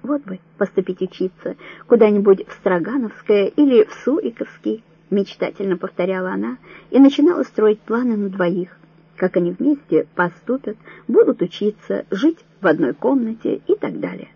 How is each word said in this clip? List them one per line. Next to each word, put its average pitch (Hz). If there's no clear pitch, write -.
Вот 285
бы 190
поступить 190
учиться -
куда-нибудь 208
в -
Строгановское 202
или 262
в -
Суриковский, 233
мечтательно 190
повторяла 185
она 220
и 254
начинала 285
строить 214
планы 233
на 202
двоих, 180
как 185
они 175
вместе 262
поступят, 202
будут 320
учиться, 202
жить 269
в 190
одной 151
комнате 233
и -
так -
далее. -